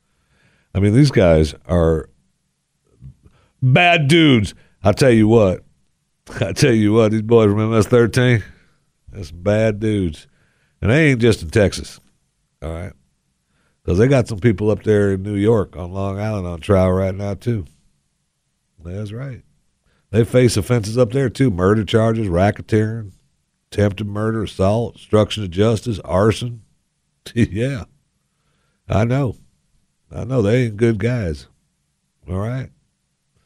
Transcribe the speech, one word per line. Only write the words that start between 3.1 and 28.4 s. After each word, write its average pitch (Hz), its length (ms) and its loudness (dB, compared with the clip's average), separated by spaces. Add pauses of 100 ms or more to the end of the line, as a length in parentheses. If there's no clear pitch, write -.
bad 165 460 2
dudes. 143 480 2 (300)
I 104 80 4
tell 135 180 2
you 110 160 4
what. 107 380 2 (360)
<laughs> - 400 -14
I 95 120 -4
tell 123 200 2
you 107 200 2
what, 110 180 4
these 110 120 -2
boys 110 280 4
from 104 100 0
M 110 140 -2
S 110 120 4
thirteen, 120 580 2 (640)
they're - 160 -16
some 85 180 -20
bad 104 380 0
dudes. 101 480 -4 (520)
And 98 120 0
they 156 180 4
ain't 123 100 0
just 113 220 2
in 78 80 -10
Texas, 92 480 -2 (640)
all 80 80 -10
right? 85 220 -12 (920)
'Cause 87 140 -2
they 117 80 4
got 135 220 2
some 113 100 -8
people 107 320 0
up 101 140 -4
there 101 280 2
in 95 120 -6
New 104 100 -8
York 101 420 0
on 87 160 -12
Long 98 280 -8
Island 104 260 -6
on 85 140 -10
trial 92 320 2
right 95 220 -2
now, 101 200 -8
too. 110 300 -6 (1200)
That's 98 280 -12
right. 127 300 -14 (680)
They 110 140 2
face 127 320 2
offenses 110 400 -2
up 123 140 2
there, 135 200 -2
too. 131 200 0
Murder 98 340 2
charges, 113 440 0
racketeering, 107 840 -2 (600)
attempted 104 340 -2
murder, 107 380 -4
assault, 104 520 -2
obstruction 104 460 -2
of 92 80 -8
justice, 107 500 -2
arson. 107 640 -2 (360)
<laughs> - 360 -20
Yeah. 113 500 -4 (1040)